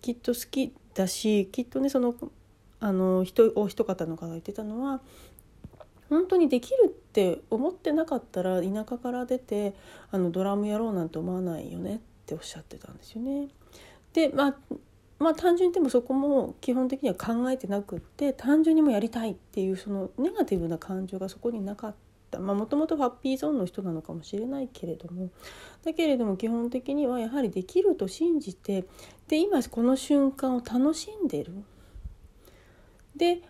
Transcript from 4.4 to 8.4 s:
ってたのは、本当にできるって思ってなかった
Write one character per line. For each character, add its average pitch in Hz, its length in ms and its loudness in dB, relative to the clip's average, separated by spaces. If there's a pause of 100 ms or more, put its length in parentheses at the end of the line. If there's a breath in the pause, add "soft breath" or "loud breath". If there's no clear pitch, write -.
っ - 20 -16
て 202 100 -10
た 214 120 -8
の 220 180 -8
は、 269 180 -4 (1080 loud breath)
本 339 180 4
当 370 100 4
に 330 120 6
で 247 120 2
き - 100 -10
る 508 160 6
っ - 20 0
て - 520 0 (100)
思 254 200 0
っ - 20 -4
て 330 200 -4
な 320 140 2
か 294 100 -2
っ 220 40 -4
た - 220 -6